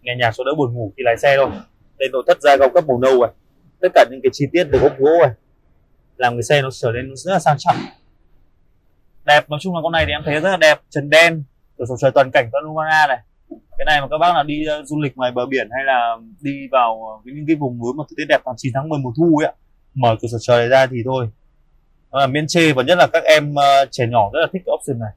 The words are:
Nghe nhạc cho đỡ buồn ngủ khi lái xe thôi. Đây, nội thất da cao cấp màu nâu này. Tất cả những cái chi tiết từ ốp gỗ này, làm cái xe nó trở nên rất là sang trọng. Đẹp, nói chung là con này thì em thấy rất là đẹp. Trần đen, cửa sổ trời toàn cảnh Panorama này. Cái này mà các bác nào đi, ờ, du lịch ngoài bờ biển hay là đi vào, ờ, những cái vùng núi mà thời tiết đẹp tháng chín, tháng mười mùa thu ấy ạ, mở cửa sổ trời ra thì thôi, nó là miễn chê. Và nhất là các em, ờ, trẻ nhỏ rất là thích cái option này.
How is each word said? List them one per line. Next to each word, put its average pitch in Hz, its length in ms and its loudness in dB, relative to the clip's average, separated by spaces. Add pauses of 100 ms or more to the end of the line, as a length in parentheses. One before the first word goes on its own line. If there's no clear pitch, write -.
Nghe 123 160 -8
nhạc 117 160 0
cho 127 100 -8
đỡ 139 120 -2
buồn 127 180 -2
ngủ 113 220 -8
khi 131 100 -10
lái 117 100 2
xe 139 200 2
thôi. 135 140 2 (480)
Đây, 135 140 -4
nội 127 140 -4
thất 175 140 2
da 143 160 6
cao 135 180 4
cấp 175 120 4
màu 123 120 -2
nâu 131 220 4
này. 113 100 2 (500)
Tất 180 140 0
cả 131 160 8
những 131 120 -16
cái 131 100 2
chi 143 200 -4
tiết 170 200 2
từ 131 60 2
ốp 143 200 2
gỗ 139 120 4 (100)
này, 143 100 4 (880)
làm 120 200 -2
cái 117 60 -4
xe 143 200 0
nó 131 80 -4
trở 123 220 -4
nên 131 240 -10
rất 180 160 -6
là 196 60 0
sang 156 200 0
trọng. - 180 -2 (1500)
Đẹp, 147 260 4
nói 147 120 -6
chung 185 120 -6
là 165 80 -4
con 165 100 -2
này 160 140 0
thì 147 60 -4
em 147 120 -6
thấy 151 160 -2
rất 185 100 0
là 185 60 -2
đẹp. 156 240 4 (100)
Trần 147 200 -6
đen, 160 340 4 (340)
cửa 127 100 -8
sổ 123 120 -6
trời 135 140 2
toàn 131 180 4
cảnh 120 200 0
Panorama 156 540 -2
này. 131 120 -2 (600)
Cái 139 60 -2
này 147 160 0
mà 139 100 -8
các 156 80 -4
bác 175 140 2
nào 156 120 0
đi, 147 200 -6
ờ, 151 200 -6
du 151 180 -6
lịch 135 140 -6
ngoài 127 160 -4
bờ 123 140 -4
biển 127 300 -4
hay 135 80 -6
là 120 320 0 (240)
đi 139 320 -10
vào, 113 520 -2
ờ, 127 80 -18
những 151 140 -12
cái 156 100 0
vùng 131 220 -6
núi 120 180 -6
mà 151 120 -10
thời - 80 -20
tiết 147 120 -8
đẹp 143 160 2
tháng 127 120 -8
chín, 127 180 -6
tháng 139 140 -6
mười 151 100 -4
mùa 127 180 -6
thu 160 260 2
ấy 151 40 -2
ạ, - 60 -6 (420)
mở 120 280 0
cửa 120 60 -8
sổ 113 120 -6
trời 120 280 2
ra 131 180 4
thì 127 180 -8
thôi, 127 240 -4 (840)
nó 135 100 -2
là 139 60 2
miễn 147 200 -2
chê. 160 260 2
Và 131 100 0
nhất 165 160 2
là 160 80 6
các - 180 -2
em, 151 300 4
ờ, 139 360 4
trẻ 123 160 -2
nhỏ 113 260 0
rất 147 80 -2
là 160 120 0
thích 180 140 -8
cái - 80 -2
option 131 240 -8
này. 110 180 -10